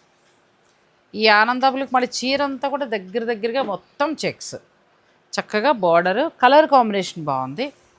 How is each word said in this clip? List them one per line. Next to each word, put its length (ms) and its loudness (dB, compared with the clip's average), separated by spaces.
ఈ 120 2
ఆనంద 360 4
బ్లూకి 320 0
మళ్ళీ 140 0
చీర 180 -2
అంతా 260 -4
కూడా 160 -4
దగ్గర 380 -6
దగ్గరగా 400 -4
మొత్తం 520 -6
చెక్స్, 300 -8
చక్కగా 320 0
బోర్డర్, 580 2
కలర్ 260 6
కాంబినేషన్ 580 0
బాగుంది. 480 -6